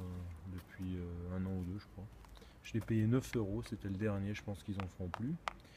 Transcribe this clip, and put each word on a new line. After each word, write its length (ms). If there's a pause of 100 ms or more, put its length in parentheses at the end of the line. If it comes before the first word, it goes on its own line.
(540)
depuis, 420
euh, 420
un 80
an 60
ou 140
deux, 120
je 160
crois. 120 (580)
Je 100
l'ai 60
payé 260
neuf 300
euros, 340
c'était 200
le 60
dernier, 380
je 80
pense 220
qu'ils 180
en 60 (100)
feront 120
plus. 260 (420)